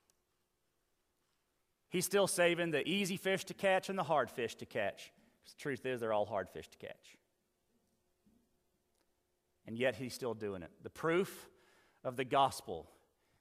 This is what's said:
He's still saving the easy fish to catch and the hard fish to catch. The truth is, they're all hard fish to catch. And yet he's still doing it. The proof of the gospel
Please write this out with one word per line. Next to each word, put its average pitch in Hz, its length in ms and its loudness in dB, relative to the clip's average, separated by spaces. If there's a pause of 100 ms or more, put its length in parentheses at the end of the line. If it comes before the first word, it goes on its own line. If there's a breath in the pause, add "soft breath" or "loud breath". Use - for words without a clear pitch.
(1900)
He's 180 160 0
still 196 220 4
saving 170 420 4
the 143 180 2
easy 185 300 0
fish 190 280 0
to 180 100 -10
catch 190 340 2
and 196 80 -4
the 180 60 0
hard 139 260 2
fish 117 280 -4
to - 100 -12
catch. - 440 -4 (360 soft breath)
The - 120 -20
truth 135 260 -6
is, 127 140 -2
they're 110 140 0
all 104 140 4
hard 98 220 -2
fish - 180 -12
to - 100 -20
catch. - 400 -18 (2500)
And 110 100 -10
yet 123 200 2
he's 127 180 -8
still 117 220 -4
doing 101 260 -4
it. 80 80 -10 (140)
The 110 80 -12
proof - 580 -2 (540 soft breath)
of 127 140 -6
the 131 80 -2
gospel 120 640 2 (540)